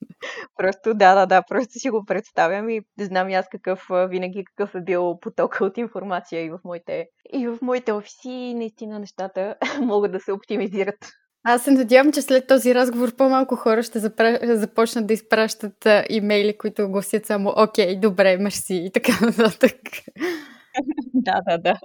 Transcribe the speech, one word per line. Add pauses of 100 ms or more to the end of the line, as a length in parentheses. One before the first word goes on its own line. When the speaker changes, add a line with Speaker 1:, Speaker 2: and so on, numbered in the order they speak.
(580)
Speaker 1:
Просто,
да,
да,
да,
просто
си
го
представям
и (180)
знам
и
аз
какъв,
а,
винаги
какъв
е
бил
потока
от
информация
и
в
моите, (260)
и
в
моите
офиси,
и
наистина
нещата
<laughs>
могат
да
се
оптимизират. (480)
Speaker 2:
Аз
се
надявам,
че
след
този
разговор
по-малко
хора
ще
запра-,
започнат
да
изпращат,
а,
имейли,
които
гласят
само:
„Окей,
добре,
мерси“
и
така
<laughs>
нататък. (1400)
Speaker 1:
Да,
да,
да. (120)